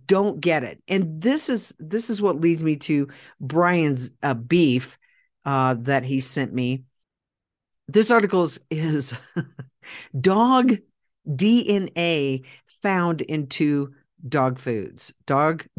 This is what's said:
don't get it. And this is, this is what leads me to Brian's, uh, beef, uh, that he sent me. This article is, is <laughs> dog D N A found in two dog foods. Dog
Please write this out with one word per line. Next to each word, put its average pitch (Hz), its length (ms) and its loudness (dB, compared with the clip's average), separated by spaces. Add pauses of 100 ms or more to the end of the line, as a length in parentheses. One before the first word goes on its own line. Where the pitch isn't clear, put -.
don't 190 340 2
get 156 240 0
it. - 240 -12
And 170 320 -2
this 277 300 0
is, - 300 -4
this 208 320 -6
is 202 100 -6
what 175 180 0
leads 165 240 2
me 156 140 0
to 143 320 -2 (320)
Brian's, 151 800 0
uh, 135 140 -2
beef, 127 600 2 (480)
uh, 131 280 2
that 127 300 -2
he 131 160 -2
sent 131 340 -4
me. 127 300 -2 (1040)
This 202 240 4
article 202 320 4
is, 160 160 -4 (100)
is 156 440 -2 (220)
<laughs> - 840 -10
dog 233 560 4 (560)
D 214 340 2
N 196 300 0
A 143 460 0 (240)
found 175 540 0
in 151 260 -4
two 143 460 0 (340)
dog 131 320 0
foods. - 540 -6 (120)
Dog 151 400 0 (140)